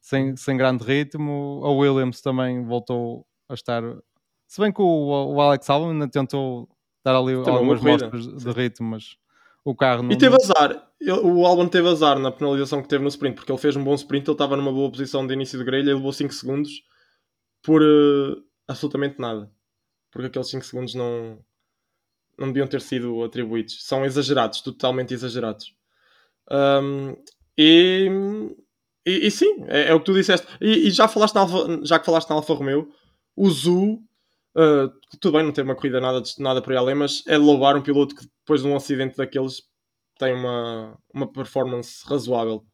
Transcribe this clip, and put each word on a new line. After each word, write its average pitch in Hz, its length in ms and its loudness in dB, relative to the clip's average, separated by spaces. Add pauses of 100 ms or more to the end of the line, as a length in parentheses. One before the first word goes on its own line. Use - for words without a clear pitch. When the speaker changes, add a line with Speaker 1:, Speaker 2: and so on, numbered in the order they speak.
Speaker 1:
sem, 135 360 -4
sem 135 200 -4
grande 127 280 0
ritmo. 143 760 -4
A 147 80 -2
Williams 135 520 2
também 127 420 -4
voltou 120 640 -6 (220)
a 135 60 -12
estar, 117 280 -6 (640)
se - 140 -10
bem 208 120 2
que 208 80 -4
o, 143 540 0
o 143 60 2
Alex 143 280 4
Albon 156 220 0
ainda 151 180 -4
tentou 131 600 -4 (360)
dar 131 120 2
ali 131 180 0
Speaker 2:
Teve 127 160 -2
uma 123 80 4
Speaker 1:
algumas 123 220 4
Speaker 2:
corrida. 143 300 4
Speaker 1:
mostras 117 160 -10
de 131 160 -16
Speaker 2:
Sim. 120 160 -6
Speaker 1:
ritmo, 120 320 -4
mas 110 260 -12 (480)
o 135 100 -4
carro 123 280 2
não 123 100 0
Speaker 2:
E 208 40 2
teve 254 200 6
Speaker 1:
não - 60 10
Speaker 2:
azar. 160 460 2 (100)
Ele, 185 220 0
o 175 240 4
Albon 175 240 4
teve 175 200 2
azar 151 300 2
na 135 140 -2
penalização 139 480 -2
que 139 80 -12
teve 139 140 0
no 143 60 0
sprint, 143 260 -4
porque - 180 -8
ele 127 60 -4
fez 143 180 0
um 139 80 -4
bom 139 100 2
sprint, 139 340 -4
ele 151 60 0
estava 139 220 -2
numa 139 160 -2
boa 135 180 -2
posição 135 360 -6
de 131 80 -4
início 135 240 -6
de 127 60 -6
grelha 139 260 0
e 139 40 2
levou 135 180 -4
cinco 139 200 -4
segundos 143 380 -6 (920)
por, 156 200 6
eh, 147 520 4 (320)
absolutamente 139 520 -6
nada. 113 320 -8 (600)
Porque 123 180 -10
aqueles 123 200 -8
cinco 131 160 -10
segundos 123 300 -12
não, 117 440 -8 (1000)
não 135 100 -6
deviam 135 180 -2
ter 135 140 -6
sido 120 420 -6
atribuídos. 113 640 -8
São 135 200 -2
exagerados, 131 560 -2
totalmente 127 540 -4
exagerados. 117 600 -8 (760)
Ahm, 139 640 0 (420)
e, 180 520 6 (1000)
e, 185 200 0
e 208 40 4
sim, 392 380 0
é, 147 200 2
é 160 60 4
o 160 60 4
que - 60 -8
tu 196 80 2
disseste. 185 320 2 (140)
E, 214 280 2
e - 20 4
já 214 180 4
falaste 214 260 2
na 196 80 4
Alfa, 170 420 -2
já 160 140 2
que - 80 -2
falaste 160 220 0
na 151 80 0
Alfa 151 180 0
Romeo, 139 360 -4 (460)
o 196 140 4
Zhu, 180 520 0 (540)
eh, 147 320 4 (320)
tudo 151 160 2
bem, 156 80 4
não 147 80 -2
teve 139 160 -4
uma 135 80 -2
corrida 127 240 -2
nada 127 200 -2
de, - 180 -12
nada 131 220 -2
por 131 120 -6
aí 127 60 0
além, 127 160 0
mas 143 320 -2
é 156 120 2
de 147 60 4
louvar 139 320 6
um 139 60 -2
piloto 143 320 0
que - 120 -20 (140)
depois 147 220 0
de 139 60 -4
um 143 80 0
acidente 135 400 -4
daqueles 131 460 -6 (560)
tem 131 160 -2
uma, 117 640 -8 (140)
uma 135 180 -6
performance 127 760 -6
razoável. 113 680 -4